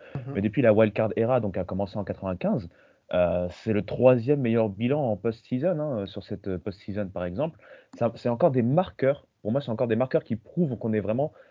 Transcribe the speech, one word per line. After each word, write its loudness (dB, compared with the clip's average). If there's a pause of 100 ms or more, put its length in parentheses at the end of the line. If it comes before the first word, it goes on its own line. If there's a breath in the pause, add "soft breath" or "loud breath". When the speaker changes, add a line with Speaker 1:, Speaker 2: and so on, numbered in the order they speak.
(140 loud breath)
Speaker 1:
Mhm. -4 (140)
Speaker 2:
Mais -2
depuis 0
la 8
Wild 6
Card 0
Era, 2
donc -4
a -4
commencé -6
en -6
quatre-vingt-quinze, -4 (460 soft breath)
euh, 2 (160)
c'est 0
le 2
troisième 4
meilleur 2
bilan 0
en 0
post-season, -2
hein, -4
sur -12
cette, -8
euh, -4
post-season, -8
par -6
exemple. -4 (400 soft breath)
Ça, 2
c'est -4
encore 2
des 2
marqueurs. 0 (160)
Pour -2
moi, 0
c'est -8
encore -2
des 2
marqueurs 0
qui -2
prouvent -2
qu'on -4
est 2
vraiment, -2 (180 soft breath)